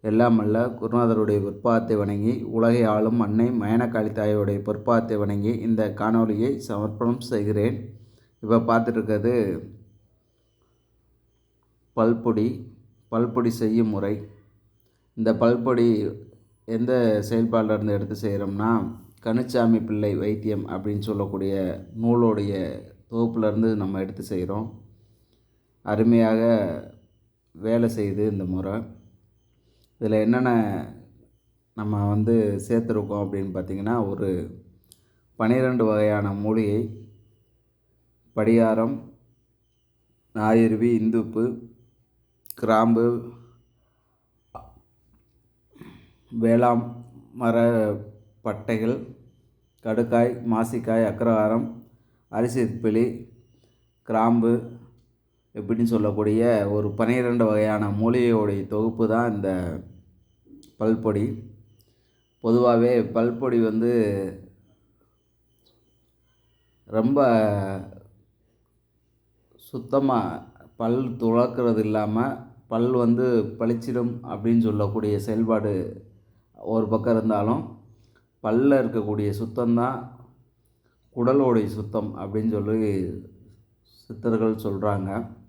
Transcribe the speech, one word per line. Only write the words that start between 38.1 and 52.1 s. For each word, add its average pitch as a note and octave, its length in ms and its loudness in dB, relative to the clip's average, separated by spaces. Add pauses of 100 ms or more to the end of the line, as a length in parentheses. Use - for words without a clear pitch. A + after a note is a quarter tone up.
படிகாரம், A2+ 640 2 (1300)
நாயுருவி, A2 600 4
இந்துப்பு, A2+ 680 -2 (960)
கிராம்பு, A#2 760 2 (3000)
வேளாம் A#2+ 540 2 (380)
மர A#2 600 2 (480)
பட்டைகள், A2+ 760 -4 (680)
கடுக்காய், A#2 680 0
மாசிக்காய், A2+ 540 0
அக்ரஹாரம், A2 640 0 (580)